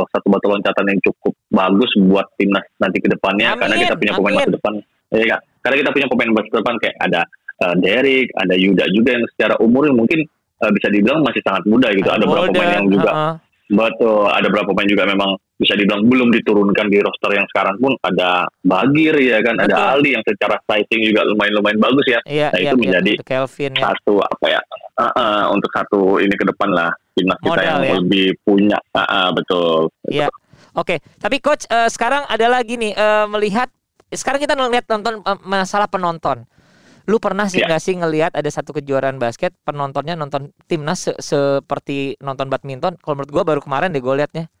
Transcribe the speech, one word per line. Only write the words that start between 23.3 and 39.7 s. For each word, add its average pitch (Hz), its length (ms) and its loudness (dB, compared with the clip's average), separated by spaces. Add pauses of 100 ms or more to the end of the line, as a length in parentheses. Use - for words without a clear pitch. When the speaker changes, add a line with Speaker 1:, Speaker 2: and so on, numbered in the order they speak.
Speaker 2:
ya. 131 140 -2
Speaker 1:
satu - 320 0
apa - 280 -2
ya, 76 140 0 (340)
heeh, 104 540 0
untuk 101 240 -2
satu 104 260 -2 (200)
ini 98 160 2
ke 98 100 -2
depan 98 240 -2
lah 85 220 0 (240)
timnas 92 240 0
kita - 100 -4
Speaker 2:
Modal 170 140 0
Speaker 1:
yang 156 160 0
Speaker 2:
ya. 135 160 0
Speaker 1:
lebih 95 320 0 (160)
punya, 101 320 2 (160)
heeh, 98 400 0
betul. 82 560 0 (180)
Speaker 2:
Iya. 147 220 -2 (480)
Oke, 170 240 -4 (160)
tapi 254 240 -4
Coach, 294 260 -2
eh, 233 220 0
sekarang 269 400 -2
ada 226 240 0
lagi 240 240 -2
nih, 220 160 -4
eh, 214 340 2
melihat, 208 460 -2 (400)
sekarang 277 320 -4
kita 294 80 -2
ngeliat 254 340 -2
nonton, 220 380 -4
eh, 196 180 -4
masalah 196 460 -2
penonton. 165 560 -4 (640)
Lu 202 80 2
pernah 202 320 -2
sih 185 160 -2
Speaker 1:
Iya. 165 80 0
Speaker 2:
nggak 160 80 0
sih 190 160 -4
ngelihat 165 400 -2
ada 151 160 -4
satu - 240 -10
kejuaraan 135 400 -4
basket, 131 480 -4
penontonnya 143 560 -6